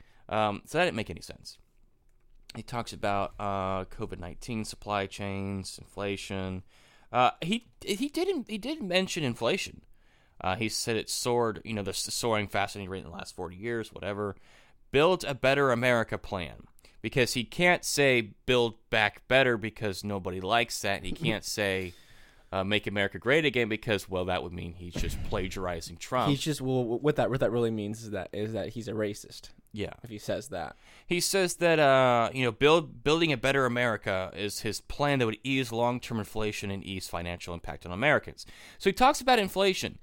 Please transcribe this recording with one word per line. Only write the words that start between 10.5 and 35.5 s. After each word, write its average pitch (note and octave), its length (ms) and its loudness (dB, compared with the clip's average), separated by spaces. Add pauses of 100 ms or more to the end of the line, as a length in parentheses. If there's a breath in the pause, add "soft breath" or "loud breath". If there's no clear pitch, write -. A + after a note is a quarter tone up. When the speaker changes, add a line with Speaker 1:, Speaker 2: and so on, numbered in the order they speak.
Speaker 1:
he A2 120 -2
said A2 280 -2
it - 140 -4
soared, A#2+ 540 0
you A2+ 80 -8
know, G#2 100 -2
the F#2+ 80 -4
s-, - 240 -4
soaring G#2+ 320 0
fascinating G2 440 -4
rate F#2 140 -8
in D#2+ 60 -14
the E2+ 60 -14
last - 180 -12
forty F2+ 220 -8
years, A2+ 360 -4
whatever. G2+ 440 -4 (540 soft breath)
Build E3+ 340 6
a C#3 100 -2
Better C3+ 360 4
America A#2 480 2
plan, D#2+ 480 -8 (360 soft breath)
because - 320 2
he B2 100 0
can't F3 400 2
say B2+ 500 4 (120)
Build A#2+ 280 4 (160)
Back A2 380 2
Better B2+ 280 6
because G#2 480 -4
nobody F#2+ 360 -4
likes A#2 420 0
that, G2 160 0
and F2+ 80 -12
he F2+ 60 -4
can't A2 320 -2
<laughs> - 120 -6
say, F#2+ 380 0 (580 soft breath)
uh, F#2+ 120 0
Make G#2 240 0
America G2+ 300 0
Great C#3+ 260 4
Again A#2+ 240 2
because, G#2+ 400 -2
well, F#2 160 -2
that F2+ 180 -2
would F2 100 -10
mean F2 220 -10
he's F2 200 -12
just - 300 -2
plagiarizing F2+ 720 -4
Trump. B2+ 320 0
Speaker 2:
He's C#3 100 2
just, C#3+ 200 -2
well, C3 240 0
what A#2+ 320 0
that, A2+ 140 2
what C3 100 0
that A2+ 120 2
really A#2 180 2
means G#2+ 320 -4
is A2 80 -12
that, F#2+ 220 -6
is G#2+ 200 -4
that G2 180 -4
he's A2+ 180 -10
a G2+ 40 -6
racist. - 580 -6 (220)
Speaker 1:
Yeah. - 200 -6 (100)
Speaker 2:
If A2+ 80 -14
he G#2+ 80 -10
says G2+ 300 -6
that. E2+ 260 -8 (320 loud breath)
Speaker 1:
He F3+ 140 0
says F3+ 360 2
that, E3 220 4
uh, C3 560 6
you C3 80 0
know, B2 80 4
build, C#3+ 540 4
building D#3+ 280 4
a C3 40 0
better C3 300 2
America G#2+ 680 0
is G2+ 280 -4
his G#2 180 -4
plan C#3+ 400 0
that A#2+ 60 4
would A2 180 -2
ease C3 260 0